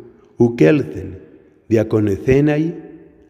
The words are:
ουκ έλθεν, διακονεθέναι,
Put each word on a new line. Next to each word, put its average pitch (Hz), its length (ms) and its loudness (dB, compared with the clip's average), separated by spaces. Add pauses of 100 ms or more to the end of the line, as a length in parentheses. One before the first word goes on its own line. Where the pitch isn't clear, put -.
(360)
ουκ 120 240 2
έλθεν, 110 560 0 (500)
διακονεθέναι, 131 1120 0 (540)